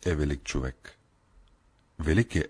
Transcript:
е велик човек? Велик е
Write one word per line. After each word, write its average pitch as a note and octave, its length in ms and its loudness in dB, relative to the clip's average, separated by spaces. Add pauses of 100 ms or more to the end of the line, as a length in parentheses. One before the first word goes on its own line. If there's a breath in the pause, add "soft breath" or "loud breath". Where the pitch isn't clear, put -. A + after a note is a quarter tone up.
е F2 80 2
велик D2 300 -2
човек? - 540 -8 (1000)
Велик D#2+ 360 2
е - 160 2